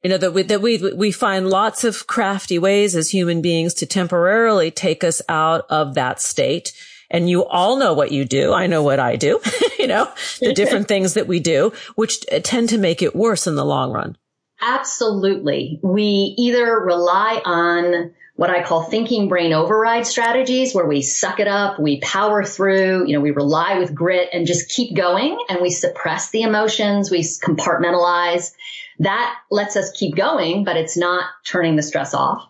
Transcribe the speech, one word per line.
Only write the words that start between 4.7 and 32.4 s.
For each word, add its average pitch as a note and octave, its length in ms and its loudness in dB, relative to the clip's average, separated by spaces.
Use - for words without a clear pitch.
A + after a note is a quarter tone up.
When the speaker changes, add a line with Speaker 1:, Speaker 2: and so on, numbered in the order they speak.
Speaker 1:
take E3 340 -2
us E3 240 0
out D#3+ 400 2
of D3 260 0
that C3 240 -2
state. C#3+ 540 -2
And E3+ 200 2
you F3 160 2
all F#3+ 320 2
know A3 160 2
what C#3+ 180 2
you C#3 140 0
do. C#3 280 2
I F#3 140 2
know E3 140 2
what C#3 180 2
I B2 180 0
do, F3 220 2
<laughs> - 200 0
you F#4 80 0
know, A3+ 220 0
the A#3 120 2
Speaker 2:
<laughs> - 20 0
Speaker 1:
different G3+ 320 0
things F#3+ 260 0
that G#3 140 0
we F3 120 0
do, D#3+ 320 2
which - 260 -2
t-, - 180 -2
tend A#3 300 0
to A3+ 80 2
make F3+ 240 2
it E3 140 0
worse G#3+ 300 2
in E3 100 0
the C#3 80 0
long C3+ 280 0
run. - 260 -6
Speaker 2:
Absolutely. G3 1200 -2
We G3 540 2
either A#3+ 420 2
rely F#3 680 2
on E3+ 680 0
what E3+ 140 0
I F3 140 0
call E3 200 0
thinking A3 460 0
brain E3+ 240 2
override A3 540 2
strategies, B3+ 640 0
where F3 140 2
we C#3+ 160 0
suck - 360 -4
it G3+ 80 2
up, G3+ 320 0
we D3 220 0
power G#3 420 0
through, F#3+ 600 0
you C#3+ 80 0
know, D3 80 2
we D3 80 0
rely D#3 480 0
with F3 160 -2
grit F3 400 0
and E3+ 140 -2
just E3+ 220 -2
keep A#3+ 260 -4
going, G3 420 0
and F3+ 120 -2
we F3+ 80 2
suppress F3 640 -4
the A3 100 0
emotions, G#3+ 680 0
we F3 80 2
s-, - 200 -4
compartmentalize. F3 1120 0
That A3+ 360 -2
lets G#3 240 -2
us F#3+ 160 -2
keep D#3 240 -4
going, G3 480 0
but F3 140 0
it's D#3+ 200 -2
not F3+ 280 0
turning E3 300 0
the D3+ 80 2
stress D3 320 -4
off. - 340 -2